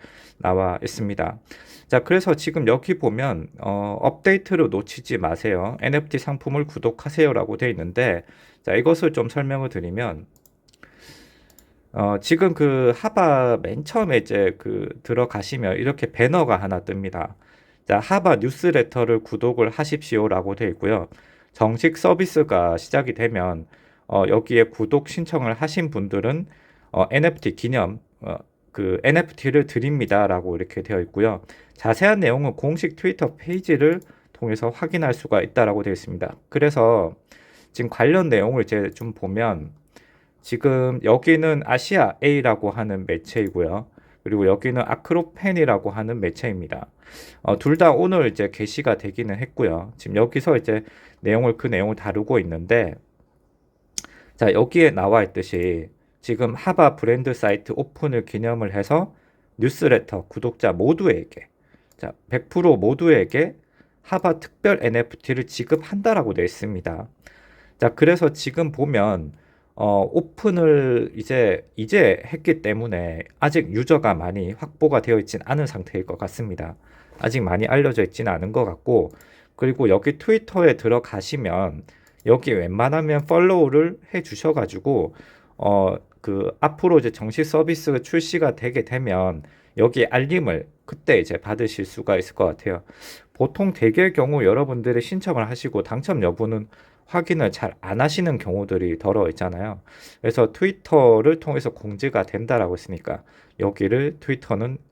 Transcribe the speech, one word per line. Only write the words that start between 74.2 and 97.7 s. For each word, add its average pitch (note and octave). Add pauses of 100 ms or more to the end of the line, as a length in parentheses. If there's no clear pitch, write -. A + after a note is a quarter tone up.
확보가 C#3+
되어 A2+
있진 G2+
않은 C#3+
상태일 F#2+
것 F2+
같습니다. F2 (420)
아직 A#2
많이 F#2
알려져 C3+
있진 -
않은 F2+
것 A#2+
같고, F#2+ (460)
그리고 C3
여기 G2+
트위터에 G3
들어가시면 F#2+ (420)
여기 B2
웬만하면 C#3
팔로우를 E3+ (160)
해 F#3
주셔가지고, B2 (440)
어, F#2+ (240)
그 G2
앞으로 D3+
이제 A#2
정식 A2
서비스 D#3
출시가 E3
되게 B2
되면 F#2 (360)
여기 A2
알림을 C3+ (180)
그때 -
이제 F2
받으실 G#2+
수가 G2
있을 -
것 G2
같아요. E2+ (500)
보통 F3+
대개의 F3+
경우 C#3
여러분들이 A#2+
신청을 C#3+
하시고 A#2+
당첨 C3
여부는 G#2+ (380)
확인을 E3
잘 -